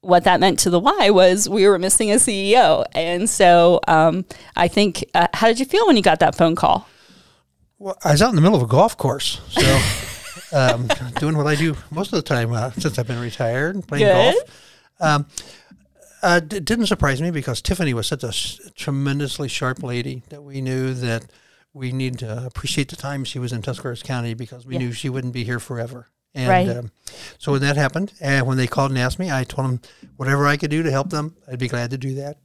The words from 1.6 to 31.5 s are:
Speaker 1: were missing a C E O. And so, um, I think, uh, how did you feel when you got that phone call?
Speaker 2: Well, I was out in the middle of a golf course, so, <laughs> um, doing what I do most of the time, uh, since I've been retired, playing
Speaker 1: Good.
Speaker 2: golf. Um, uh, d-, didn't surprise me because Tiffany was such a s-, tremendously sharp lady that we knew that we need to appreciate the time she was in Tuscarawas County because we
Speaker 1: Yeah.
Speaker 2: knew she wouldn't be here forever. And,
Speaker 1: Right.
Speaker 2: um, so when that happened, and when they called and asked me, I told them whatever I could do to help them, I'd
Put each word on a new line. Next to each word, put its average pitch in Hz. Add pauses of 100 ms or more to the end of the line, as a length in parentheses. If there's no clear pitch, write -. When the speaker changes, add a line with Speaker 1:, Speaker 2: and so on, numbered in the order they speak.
Speaker 1:
were 196
missing 190
a 208
C 196
E 247
O. 170 (120)
And 175
so, 175
um, 165 (320)
I 175
think, 202
uh, 175
how 226
did 226
you 262
feel 427
when 294
you 196
got 165
that 156
phone 165
call? - (920)
Speaker 2:
Well, 190
I 156
was 147
out 247
in 208
the 151
middle 196
of 131
a 117
golf 151
course, - (120)
so, - (720)
<laughs> -
um, 123 (320)
doing 151
what 147
I 151
do 156 (140)
most 170
of -
the 160
time, 120
uh, 117
since -
I've 120
been 120
retired, 127
playing 151
Speaker 1:
Good. 202
Speaker 2:
golf. - (380)
Um, 147 (920)
uh, 175
d-, 165
didn't 214
surprise 143
me 170
because 139
Tiffany 175
was 117
such 143
a 117
s-, - (160)
tremendously 139
sharp 127
lady 123
that 147
we 139
knew 131
that 120 (460)
we 127
need 131
to 120
appreciate -
the -
time 139
she 131
was 123
in 117
Tuscarawas 123
County 117
because 120
we 131
Speaker 1:
Yeah. 131
Speaker 2:
knew 120
she 117
wouldn't 123
be 120
here 120
forever. 120 (260)
And, 131
Speaker 1:
Right. 185
Speaker 2:
um, 120 (480)
so -
when 135
that 139
happened, 151
and 139
when 131
they 127
called 135
and 131
asked 127
me, 180
I 135
told 135
them 123 (360)
whatever 139
I 147
could 147
do 156
to 165
help 135
them, 151 (120)
I'd 127